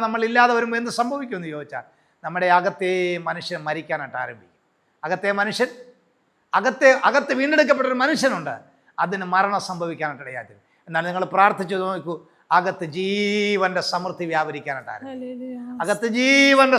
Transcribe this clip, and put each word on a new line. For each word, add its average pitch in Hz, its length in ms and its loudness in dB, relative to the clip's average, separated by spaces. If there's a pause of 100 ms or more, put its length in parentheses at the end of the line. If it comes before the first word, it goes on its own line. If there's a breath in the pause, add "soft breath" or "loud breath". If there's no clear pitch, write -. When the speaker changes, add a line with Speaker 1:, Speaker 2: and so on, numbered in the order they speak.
Speaker 1:
നമ്മളില്ലാതെ 233 540 2
വരുമ്പോൾ 233 220 -2
എന്ത് 233 200 -4
സംഭവിക്കുമെന്ന് 240 540 -6
ചോദിച്ചാൽ 139 300 -10 (400)
നമ്മുടെ 180 240 0 (100)
അകത്തെ 185 340 0 (360)
മനുഷ്യൻ 165 400 -6
മരിക്കാനായിട്ട് 151 540 -6
ആരംഭിക്കും. 120 360 -14 (480)
അകത്തെ 180 240 -2 (100)
മനുഷ്യൻ, 214 300 -2 (880)
അകത്തെ, 262 320 4 (180)
അകത്ത് 277 320 2
വീണ്ടെടുക്കപ്പെട്ട 277 520 2
ഒരു 254 120 -2
മനുഷ്യനുണ്ട്, 208 500 0 (480 soft breath)
അതിന് 185 320 -2
മരണം 196 360 2
സംഭവിക്കാനായിട്ട് 156 560 -6
ഇടയായിത്തീരും. 113 360 -14 (260)
എന്നാൽ 165 200 0
നിങ്ങൾ 180 160 -2 (100)
പ്രാർത്ഥിച്ചു 190 500 2
നോക്കൂ, 175 300 -4 (440 soft breath)
അകത്ത് 185 280 -2 (100)
ജീവന്റെ 202 840 0 (100)
സമൃദ്ധി 180 400 -4
വ്യാപരിക്കാനായിട്ട് 143 600 -4
ആരംഭിക്കും. 262 280 -14
Speaker 2:
ഹല്ലേലൂയ. 247 600 -12
Speaker 1:
അകത്ത് 208 260 -2 (100)
ജീവന്റെ 269 600 6